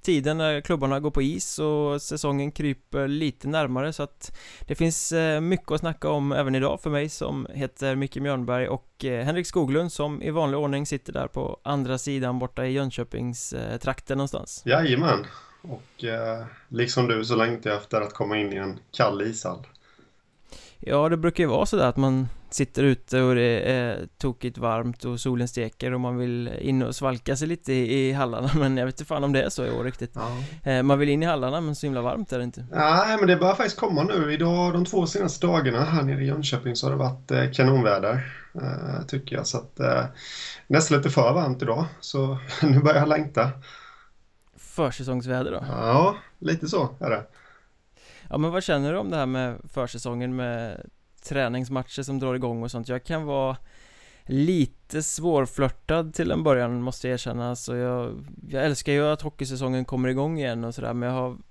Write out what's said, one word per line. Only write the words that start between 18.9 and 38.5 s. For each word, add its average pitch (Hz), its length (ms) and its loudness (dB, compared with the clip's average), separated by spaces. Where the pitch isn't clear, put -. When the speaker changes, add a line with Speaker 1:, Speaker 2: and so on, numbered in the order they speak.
Speaker 2:
kall 101 320 2
ishall. 107 440 -6
Speaker 1:
Ja, 147 300 2
det 165 80 2
brukar 170 280 2
ju 151 60 2
vara 131 160 2
så - 100 0
där 135 120 4
att 120 80 0
man 131 320 4
sitter - 320 0
ute 131 380 4
och 127 140 6
det 117 380 2
är 120 340 -2
tokigt 123 400 -4
varmt 117 460 -2
och 120 160 -4
solen 120 280 0
steker 123 440 -4
och 127 80 -2
man 123 180 -2
vill 120 320 -2
in 131 220 2
och 117 120 -2
svalka 135 420 -2
sig 151 120 -2
lite 165 240 -4
i, 131 360 2
i 135 40 0
hallarna. 127 400 0
<laughs> 156 60 4
Men 135 180 2
jag 127 100 0
vet 131 80 -4
inte 151 100 -10
fan 147 200 -2
om 139 80 2
det 135 100 4
är - 60 2
så 135 160 -4
i 117 60 -2
år 120 140 -2
riktigt. 123 300 -6
Speaker 2:
Ja. 127 580 -6
Speaker 1:
Eh, 127 100 4
man 139 160 6
vill 147 100 4
in 143 140 2
i 165 40 2
hallarna 147 340 0
men 151 140 -2
så 147 120 -6
himla 131 160 -2
varmt 120 300 -4
är 127 60 -2
det 123 60 -4
inte. 123 260 -10
Speaker 2:
Nej, 180 480 4
men 190 100 6
det 180 80 8
börjar 180 180 4
faktiskt 208 240 0
komma 147 240 2
nu. 170 300 2
Idag, 175 400 2
de 175 120 2
två 180 220 2
senaste 180 400 0
dagarna 139 380 4
här 156 180 4
nere 139 200 0
i 135 40 2
Jönköping 139 500 -2
så 127 100 -2
har 135 40 2
det 135 80 0
varit, 131 320 -2
eh, 131 220 4
kanonväder, 123 800 4